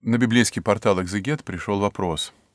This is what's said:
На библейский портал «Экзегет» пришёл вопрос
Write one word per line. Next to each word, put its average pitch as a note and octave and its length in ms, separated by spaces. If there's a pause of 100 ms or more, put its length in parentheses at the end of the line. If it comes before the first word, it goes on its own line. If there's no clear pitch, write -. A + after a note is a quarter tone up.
На A#2 140
библейский A#2 460
портал G2+ 400
«Экзегет» G2+ 420
пришёл G2 340
вопрос G2 540 (220)